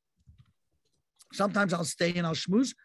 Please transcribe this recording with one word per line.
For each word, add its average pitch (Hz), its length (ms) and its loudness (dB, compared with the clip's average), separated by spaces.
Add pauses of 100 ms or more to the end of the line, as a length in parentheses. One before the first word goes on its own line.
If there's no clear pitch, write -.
(1300)
sometimes 202 400 0
I'll 170 120 -2
stay 175 300 -2
and 175 100 -2
I'll 165 100 0
schmooze, 214 400 0 (100)